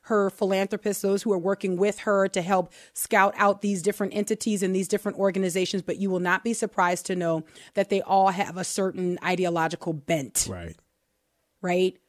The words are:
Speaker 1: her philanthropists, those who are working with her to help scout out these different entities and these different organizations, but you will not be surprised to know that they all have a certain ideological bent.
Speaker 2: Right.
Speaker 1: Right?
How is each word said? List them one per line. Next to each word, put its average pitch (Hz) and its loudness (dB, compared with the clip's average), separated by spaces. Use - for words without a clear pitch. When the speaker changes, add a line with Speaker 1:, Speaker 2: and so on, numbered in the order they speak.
Speaker 1:
her 202 2
philanthropists, 196 -2
those 196 2
who 220 -2
are 190 2
working 185 -2
with 196 2
her 196 2
to 185 -2
help 185 0
scout 202 2
out 202 4
these 202 -2
different 202 -2
entities 208 -2
and 190 0
these 185 0
different 202 -4
organizations, 190 0
but 175 -6
you 196 -2
will 185 0
not 180 0
be 233 -2
surprised 185 0
to 190 -2
know 165 0
that 196 0
they 196 0
all 190 4
have 190 -4
a 185 -6
certain 185 -2
ideological 170 -2
bent. 143 -4
Speaker 2:
Right. 85 -10
Speaker 1:
Right? 185 0